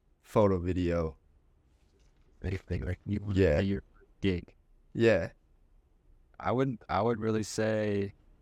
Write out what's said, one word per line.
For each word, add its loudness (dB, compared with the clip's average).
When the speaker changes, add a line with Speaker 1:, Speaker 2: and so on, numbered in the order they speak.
Speaker 1:
photo, 2
video. -2
Speaker 2:
Anything, -6
like, -6
you -2
Speaker 1:
Yeah. 4
Speaker 2:
your -2
gig. -2
Speaker 1:
Yeah. 2
Speaker 2:
I -2
would, 0
I 0
would 0
really -2
say, -2